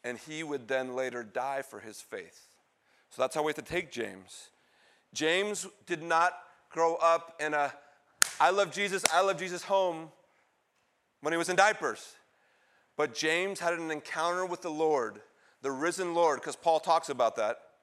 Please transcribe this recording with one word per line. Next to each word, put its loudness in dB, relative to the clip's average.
And -6
he -12
would -6
then -2
later -4
die -4
for -14
his -14
faith. -16
So -4
that's 0
how 0
we 2
have -4
to -10
take -6
James. -10
James 0
did -4
not 2
grow 2
up 2
in 0
a, 2
"I 8
love 2
Jesus, -2
I 6
love 2
Jesus" -6
home -2
when -2
he 2
was 0
in 0
diapers. 2
But 0
James 0
had 2
an -4
encounter -2
with -6
the -6
Lord, 0
the -2
risen -2
Lord, 4
'cause -8
Paul 2
talks 2
about 2
that. -2